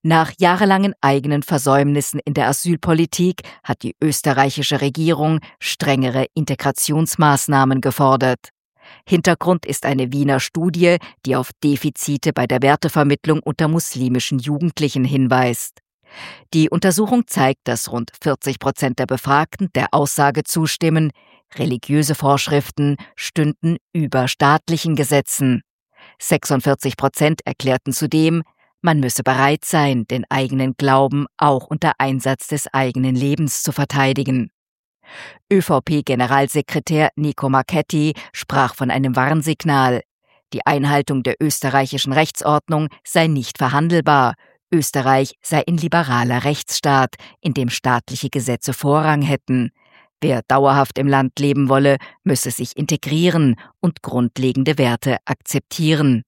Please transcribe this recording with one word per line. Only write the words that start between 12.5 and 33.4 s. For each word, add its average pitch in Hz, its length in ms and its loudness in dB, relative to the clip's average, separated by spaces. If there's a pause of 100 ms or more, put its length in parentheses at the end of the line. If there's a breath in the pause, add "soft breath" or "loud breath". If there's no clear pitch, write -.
Wertevermittlung 147 760 2
unter 151 300 -2
muslimischen 127 680 -2
Jugendlichen 147 680 -2
hinweist. 127 760 0 (760 loud breath)
Die 156 160 4
Untersuchung 196 560 0
zeigt, 135 380 0
dass - 260 -4
rund 117 220 -6 (100)
vierzig 139 380 -2
Prozent 131 400 -4
der 127 80 -2
Befragten 143 680 -2
der 117 200 0
Aussage 143 500 2
zustimmen, 160 680 0 (440 soft breath)
religiöse 143 580 0
Vorschriften 143 840 0 (180 loud breath)
stünden 165 600 -2 (160)
über 135 340 0
staatlichen 156 680 0
Gesetzen. 139 640 0 (580 soft breath)
Sechsundvierzig - 800 0
Prozent - 480 0
erklärten 131 480 -2
zudem, 160 500 0 (420)
Man 160 140 4
müsse 123 240 -2
bereit 139 400 2
sein, 139 440 0
den 127 220 -4
eigenen 131 460 -2
Glauben 139 500 2 (120)
auch 143 300 0
unter 151 320 -2
Einsatz 135 480 -2
des 151 260 -6
eigenen 131 420 0
Lebens 139 480 -2